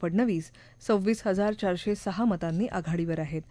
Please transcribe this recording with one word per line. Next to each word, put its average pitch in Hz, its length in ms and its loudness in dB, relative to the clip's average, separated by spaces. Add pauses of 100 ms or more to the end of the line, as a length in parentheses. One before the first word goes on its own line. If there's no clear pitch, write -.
फडणवीस 180 500 0 (360)
सव्वीस 214 380 2
हजार 208 280 2
चारशे 202 420 0
सहा 196 300 -4
मतांनी 175 420 0
आघाडीवर 165 520 -2
आहेत. 156 320 -4